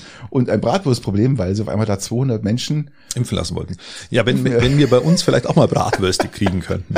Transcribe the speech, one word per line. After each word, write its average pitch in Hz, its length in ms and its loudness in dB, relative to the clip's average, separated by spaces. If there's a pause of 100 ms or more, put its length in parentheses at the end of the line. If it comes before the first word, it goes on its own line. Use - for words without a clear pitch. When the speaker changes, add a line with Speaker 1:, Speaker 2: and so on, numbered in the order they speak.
(300)
Speaker 1:
und 127 200 0
ein 107 120 2
Bratwurstproblem, 123 760 0
weil 95 180 -2
sie 110 60 -4
auf 101 80 -6
einmal 82 160 -2
da 101 140 -2
zweihundert 120 440 -4
Menschen 147 480 -2 (240)
Speaker 2:
impfen 120 220 -2
lassen 82 180 -6
wollten. 82 220 -8 (320)
Ja, 113 160 2
wenn, 127 200 0
Speaker 1:
Ja. 120 160 2
Speaker 2:
wenn 131 160 4
wir 147 120 4
bei 127 100 6
uns 156 240 2
vielleicht 131 240 2
auch - 80 0
mal 127 120 6
Bratwürste - 600 0
kriegen 92 320 -2
könnten, 92 380 -6